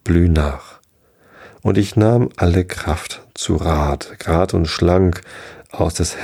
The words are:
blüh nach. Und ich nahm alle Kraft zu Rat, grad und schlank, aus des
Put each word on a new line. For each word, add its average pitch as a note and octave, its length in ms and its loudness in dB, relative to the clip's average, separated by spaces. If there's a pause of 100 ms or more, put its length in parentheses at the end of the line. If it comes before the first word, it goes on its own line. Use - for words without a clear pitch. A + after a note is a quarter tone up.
blüh F2 240 4
nach. D2 540 -2 (800)
Und G2 160 0
ich G2+ 180 0
nahm A#2 400 4
alle F2 300 2
Kraft - 680 -8
zu - 220 -4
Rat, D2+ 640 -2
grad F2 340 0
und F2 120 0
schlank, F2+ 560 2 (500)
aus E2 220 -2
des - 300 -4